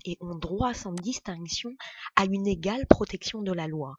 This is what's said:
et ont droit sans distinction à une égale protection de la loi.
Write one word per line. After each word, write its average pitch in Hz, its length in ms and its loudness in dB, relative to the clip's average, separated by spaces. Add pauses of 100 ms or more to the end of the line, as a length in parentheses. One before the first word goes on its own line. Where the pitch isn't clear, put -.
et 175 140 -8
ont 175 140 -10
droit 190 380 -2
sans 202 200 -8
distinction 180 840 -8 (400)
à 196 80 4
une 196 220 2
égale 202 400 0
protection - 560 6
de 190 100 -2
la 165 140 -2
loi. 151 320 -6